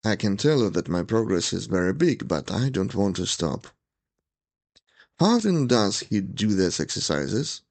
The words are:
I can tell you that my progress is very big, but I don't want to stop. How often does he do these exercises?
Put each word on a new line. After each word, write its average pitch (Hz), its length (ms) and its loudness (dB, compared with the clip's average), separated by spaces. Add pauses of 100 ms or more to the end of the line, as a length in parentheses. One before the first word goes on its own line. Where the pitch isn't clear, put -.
I 110 120 2
can 101 200 0
tell 147 240 2
you 107 120 2
that 85 180 -2
my 87 140 0
progress 110 500 0
is 90 140 -6
very 92 260 0
big, 160 340 0
but 82 240 -4
I 120 180 -2
don't 95 260 -4
want 95 220 0
to 90 100 -4
stop. - 400 -4 (1500)
How 214 160 6
often 185 320 2
does 107 320 4
he 107 220 -2
do 101 340 0
these 90 240 2
exercises? 80 920 -4